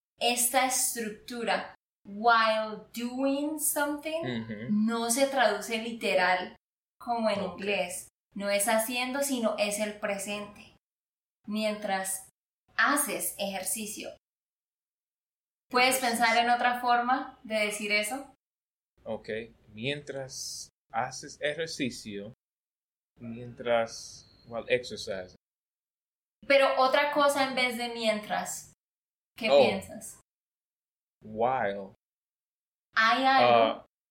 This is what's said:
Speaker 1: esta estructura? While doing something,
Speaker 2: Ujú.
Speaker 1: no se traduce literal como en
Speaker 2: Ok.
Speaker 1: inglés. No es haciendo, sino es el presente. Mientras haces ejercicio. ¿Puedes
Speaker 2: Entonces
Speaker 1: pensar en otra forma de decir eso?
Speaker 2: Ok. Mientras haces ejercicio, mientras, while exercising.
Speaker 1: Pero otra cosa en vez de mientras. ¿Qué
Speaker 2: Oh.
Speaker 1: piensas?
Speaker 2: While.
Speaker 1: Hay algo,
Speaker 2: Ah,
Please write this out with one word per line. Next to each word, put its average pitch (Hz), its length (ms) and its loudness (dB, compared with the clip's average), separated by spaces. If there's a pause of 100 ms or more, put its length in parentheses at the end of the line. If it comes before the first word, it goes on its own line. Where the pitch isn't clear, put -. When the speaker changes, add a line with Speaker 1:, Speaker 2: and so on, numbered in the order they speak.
(200)
Speaker 1:
esta 240 460 2
estructura? 220 1080 -4 (320)
While 220 840 2
doing 277 680 -2
something, 302 640 -2
Speaker 2:
Ujú. 226 300 -6 (160)
Speaker 1:
no 226 420 0
se 277 160 2
traduce 226 540 0
literal 185 720 0 (440)
como 233 300 0
en 196 120 0
Speaker 2:
Ok. 185 180 -4
Speaker 1:
inglés. 190 480 -4 (280)
No 196 140 -4
es 202 180 0
haciendo, 247 560 0
sino 240 340 0
es 202 220 0
el 208 200 -4
presente. 208 760 -8 (720)
Mientras 214 800 -4 (480)
haces 262 640 0
ejercicio. 196 720 -6 (1600)
¿Puedes 254 240 4
Speaker 2:
Entonces 233 240 0
Speaker 1:
pensar 233 240 4
en 240 80 2
otra 240 300 2
forma 240 640 0
de 220 120 -6
decir 208 380 -2
eso? 214 400 -4 (720)
Speaker 2:
Ok. 110 260 -8 (440)
Mientras 135 960 -8 (220)
haces 131 500 -6
ejercicio, 131 920 -6 (840)
mientras, 117 1080 -4 (200)
while 117 200 -8
exercising. 101 720 -4 (1080)
Speaker 1:
Pero 277 220 6 (140)
otra 285 320 4
cosa 285 340 4
en 262 80 -6
vez 247 220 0
de 240 160 -4
mientras. 214 800 -4 (640)
¿Qué - 120 -2
Speaker 2:
Oh. 139 100 8
Speaker 1:
piensas? 98 600 0 (1040)
Speaker 2:
While. 107 720 0 (1000)
Speaker 1:
Hay 233 300 4
algo, 262 300 6
Speaker 2:
Ah, 226 300 4 (260)